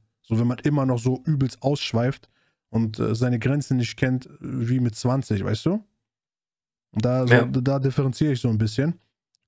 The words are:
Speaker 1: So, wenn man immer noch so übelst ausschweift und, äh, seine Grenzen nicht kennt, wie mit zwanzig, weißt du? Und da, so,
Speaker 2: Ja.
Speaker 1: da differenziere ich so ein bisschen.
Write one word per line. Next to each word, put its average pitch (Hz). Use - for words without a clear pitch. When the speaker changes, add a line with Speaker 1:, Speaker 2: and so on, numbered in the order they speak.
Speaker 1:
So, 110
wenn 120
man 123
immer 147
noch 123
so 127
übelst 135
ausschweift 135
und, 110
äh, 113
seine 123
Grenzen 135
nicht 120
kennt, 127
wie 127
mit 120
zwanzig, 123
weißt -
du? 208
Und 107
da, 127
so, 120
Speaker 2:
Ja. 117
Speaker 1:
da 135
differenziere 135
ich 123
so 127
ein 110
bisschen. 127